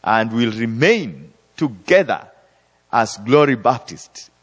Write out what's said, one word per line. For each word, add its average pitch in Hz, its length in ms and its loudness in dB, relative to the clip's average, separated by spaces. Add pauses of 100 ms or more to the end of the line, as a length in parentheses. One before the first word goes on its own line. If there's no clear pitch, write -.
and 113 300 0
we'll 113 240 0
remain 117 720 -2 (240)
together 139 720 0 (640)
as 113 260 0
Glory 135 380 2
Baptist - 760 -6 (120)